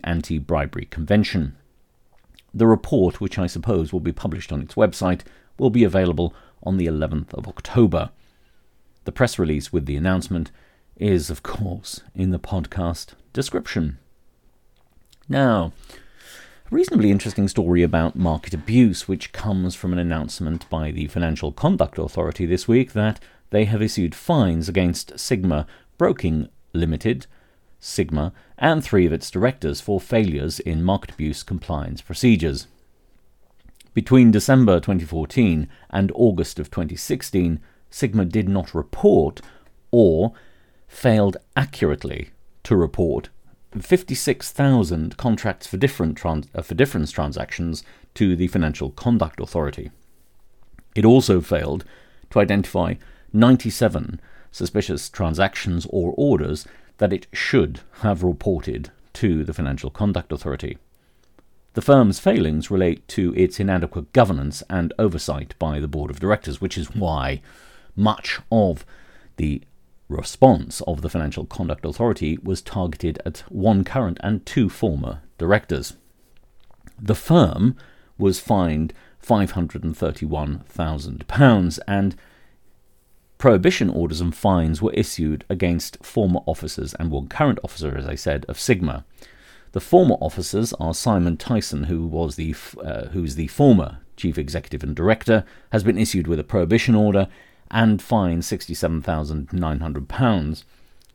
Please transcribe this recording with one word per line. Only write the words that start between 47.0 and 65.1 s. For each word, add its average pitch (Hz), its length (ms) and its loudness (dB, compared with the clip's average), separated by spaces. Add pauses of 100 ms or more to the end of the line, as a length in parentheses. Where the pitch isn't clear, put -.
transactions 80 720 -6 (300)
to 95 240 2
the 87 120 0
Financial 78 420 -2
Conduct 107 500 0
Authority. 73 500 -6 (1040)
It 107 100 4
also 110 360 8
failed 76 440 -4 (460)
to 110 100 2
identify 90 540 0 (380)
ninety-seven 107 880 4 (320)
suspicious - 560 -4
transactions 87 800 -2
or 90 260 -2
orders 90 500 0 (340)
that 98 120 2
it 95 200 -4
should 80 480 0 (220)
have 98 200 0
reported 82 680 -4 (220)
to 82 280 0
the 78 100 -6
Financial 69 380 -6
Conduct 95 400 -4
Authority. 71 480 -8 (960)
The 110 80 -4
firm's 127 380 6
failings 78 500 0
relate 92 380 0
to 92 280 -2
its 92 220 2
inadequate 87 540 -2
governance 78 580 0
and 87 280 -2
oversight 82 600 -2